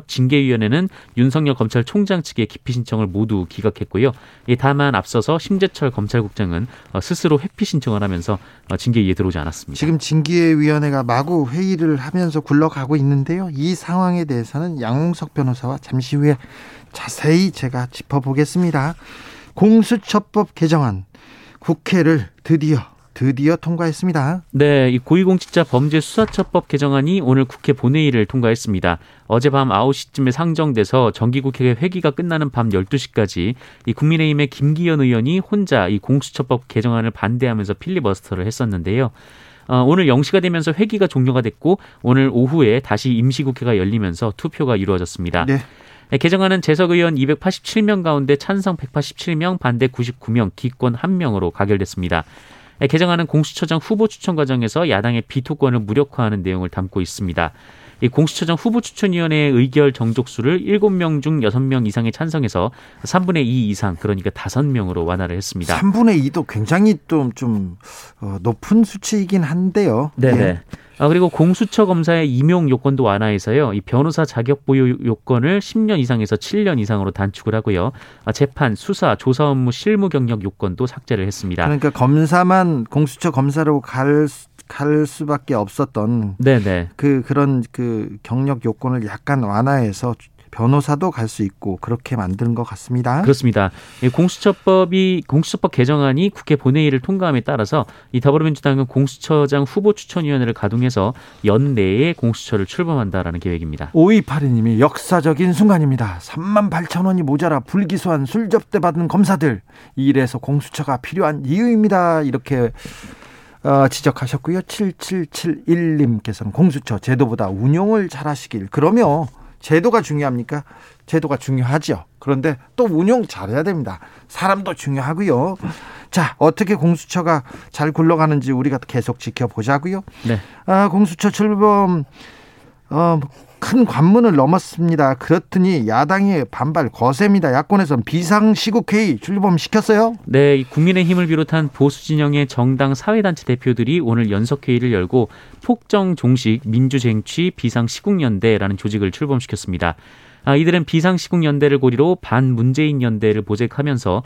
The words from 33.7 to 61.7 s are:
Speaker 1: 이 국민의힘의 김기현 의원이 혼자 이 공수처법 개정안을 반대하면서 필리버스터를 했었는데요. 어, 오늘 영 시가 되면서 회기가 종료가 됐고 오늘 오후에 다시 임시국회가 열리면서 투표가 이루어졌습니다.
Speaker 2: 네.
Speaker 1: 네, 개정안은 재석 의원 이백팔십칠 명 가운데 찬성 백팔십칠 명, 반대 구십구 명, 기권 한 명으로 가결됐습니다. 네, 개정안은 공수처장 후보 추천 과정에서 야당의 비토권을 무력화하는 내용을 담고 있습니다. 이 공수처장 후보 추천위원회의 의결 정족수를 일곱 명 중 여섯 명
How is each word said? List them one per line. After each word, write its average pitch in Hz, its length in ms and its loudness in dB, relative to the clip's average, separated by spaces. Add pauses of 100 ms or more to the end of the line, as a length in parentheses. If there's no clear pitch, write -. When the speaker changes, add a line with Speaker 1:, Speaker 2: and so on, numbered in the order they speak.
Speaker 1:
이 120 60 -2
국민의힘의 151 560 0
김기현 156 540 0
의원이 127 380 2
혼자 175 500 0
이 101 100 -2
공수처법 131 720 -2
개정안을 117 420 0
반대하면서 110 640 -2
필리버스터를 101 720 -4
했었는데요. 110 640 -2 (560)
어, 127 180 2
오늘 170 220 4
영 131 160 4
시가 190 160 0
되면서 170 320 -2
회기가 202 360 0
종료가 127 340 0
됐고 147 380 0 (220)
오늘 131 300 4
오후에 123 480 4
다시 110 340 -2
임시국회가 123 640 0
열리면서 101 640 -2
투표가 139 400 -2
이루어졌습니다. 90 720 -2
Speaker 2:
네. 135 120 2 (520)
Speaker 1:
네, 139 60 0
개정안은 190 460 2
재석 170 260 2
의원 170 300 2
이백팔십칠 151 640 -2
명 208 180 0
가운데 143 340 2
찬성 190 420 -2
백팔십칠 - 580 -6
명, 175 240 -2
반대 120 260 0
구십구 123 460 -6
명, 113 240 2
기권 123 400 -2
한 180 240 -2
명으로 98 320 0
가결됐습니다. 92 720 -2 (560)
네, 135 80 2
개정안은 170 400 0
공수처장 156 520 -2
후보 214 280 0
추천 - 280 -6
과정에서 135 540 0
야당의 120 380 0
비토권을 131 540 0
무력화하는 107 600 -2
내용을 90 280 -2
담고 95 320 -4
있습니다. 85 500 -4 (500)
이 127 60 2
공수처장 156 520 0
후보 233 220 0
추천위원회의 165 680 0
의결 131 420 4
정족수를 123 680 -2
일곱 208 280 2
명 170 320 0
중 151 220 -2
여섯 110 160 0
명 131 260 0